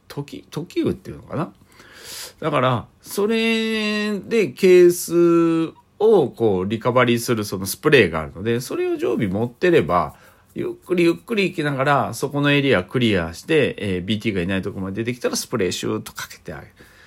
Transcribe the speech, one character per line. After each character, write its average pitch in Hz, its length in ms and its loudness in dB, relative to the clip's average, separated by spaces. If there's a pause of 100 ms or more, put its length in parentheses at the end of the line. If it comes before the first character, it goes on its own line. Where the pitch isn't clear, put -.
時、 - 420 -14
時 180 320 -6
雨 113 100 -2
っ - 20 -6
て - 160 -14
い - 40 -16
う - 40 -18
の - 40 -20
か 117 140 -10
な？ - 160 -6 (880)
だ 156 100 -4
か 147 100 0
ら、 123 260 0 (140)
そ - 260 -4
れ 220 920 -2
で 202 300 0
ケ 180 380 8
ー 175 40 8
ス 170 840 2 (240)
を 202 300 6
こ 101 320 0
う、 95 80 -2
リ 113 100 -2
カ 120 140 -2
バ 123 120 4
リ 120 120 4
ー - 20 -4
す 117 160 -2
る 107 100 -2
そ 101 140 -6
の 95 80 -6
ス - 100 -8
プ 156 140 -2
レ 123 160 6
ー 80 40 -6
が 80 100 -4
あ 78 40 -6
る 69 80 -12
の 87 100 -14
で、 117 180 -2
そ - 160 -8
れ 359 160 -2
を 330 40 -4
常 - 180 -4
備 123 140 -2
持 104 180 -2
っ 123 40 -12
て 185 200 0
れ 151 120 4
ば、 82 320 -2 (400)
ゆ 117 260 -6
っ - 40 -20
く 180 100 -4
り 175 100 2
ゆ 170 80 4
っ - 20 -4
く - 200 -8
り 196 160 0
行 - 60 -12
き 156 80 -4
な 147 100 -2
が 131 100 -2
ら、 131 300 0
そ 139 160 -6
こ 143 100 -4
の 143 120 2
エ 143 100 4
リ 135 140 2
ア 98 80 0
ク - 160 -4
リ 107 180 2
ア 82 160 -4
し - 80 -16
て、 151 360 0
え 95 200 -4
ー、 87 60 -6
ビ 104 140 -2
ー - 40 -10
テ 117 80 -4
ィ - 20 -4
ー - 20 -8
が 90 80 -2
い 85 40 -4
な 95 100 -2
い 92 60 -4
と 98 100 -6
こ 101 80 -12
ま 95 120 -8
で 113 120 -6
出 123 80 -4
て - 40 -8
き - 40 -20
た 247 80 -4
ら 247 80 -4
ス - 120 -8
プ 123 100 -4
レ 92 100 0
ー - 40 -2
シ - 140 -8
ュ 110 100 -2
ー - 20 -6
ッ 110 40 -8
と - 100 -14
か - 160 -12
け - 100 -20
て - 140 -16
あ 71 80 -14
げ - 60 -20
る。 - 60 -20 (340)